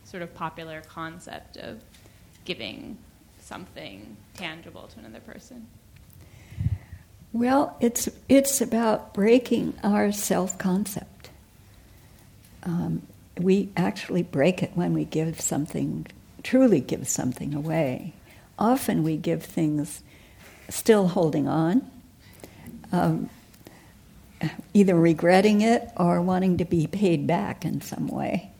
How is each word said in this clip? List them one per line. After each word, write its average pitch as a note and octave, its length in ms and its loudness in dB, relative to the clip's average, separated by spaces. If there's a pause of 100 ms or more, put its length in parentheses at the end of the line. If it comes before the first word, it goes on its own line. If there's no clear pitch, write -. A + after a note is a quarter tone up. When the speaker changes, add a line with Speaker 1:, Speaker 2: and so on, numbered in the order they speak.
Speaker 1:
sort F#3 180 -12
of E3+ 140 -12
popular D#3+ 460 -10
concept E3 720 -14
of - 240 -16 (640)
giving E3+ 520 -12 (440)
something G3 760 -16 (180)
tangible E3 600 -14
to A3+ 60 -20
another A3+ 180 -20
person? A3+ 480 -20 (1700)
Speaker 2:
Well, B3 480 2
it's, A#3 280 0 (200)
it's C4+ 320 6
about A3+ 520 0
breaking A3 680 2
our G#3 300 2
self-concept. - 1160 -2 (1300)
Um, E3+ 400 -4 (340)
we F#3+ 400 2
actually F#3 460 -2
break D#3+ 400 2
it - 140 -4
when F3 180 0
we D#3 100 0
give D#3 360 -4
something, D3+ 680 -4 (380)
truly A#3+ 360 6
give - 280 -6
something C3+ 440 -4
away. D3+ 600 -4 (460)
Often A3 420 2
we D#3 140 0
give E3 260 -2
things D3+ 600 -2 (680)
still G3+ 400 4
holding D#3 400 2
on, E3 400 2 (1040)
um, E3+ 380 0 (1400)
either G3 200 6
regretting F3+ 680 6
it A#3 340 2
or F3 240 2
wanting F#3 380 2
to F3 60 0
be E3 220 0
paid E3+ 400 0
back F3+ 380 -2
in D3 160 -4
some - 260 -8
way. - 540 -4